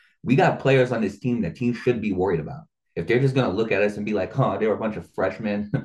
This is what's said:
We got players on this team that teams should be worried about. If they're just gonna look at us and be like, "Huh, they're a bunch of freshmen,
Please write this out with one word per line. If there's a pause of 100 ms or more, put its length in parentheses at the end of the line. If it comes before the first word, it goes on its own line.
(240)
We
got
players
on
this
team
that
teams
should
be
worried
about. (360)
If
they're
just
gonna
look
at
us
and
be
like,
"Huh,
they're
a
bunch
of
freshmen, (140)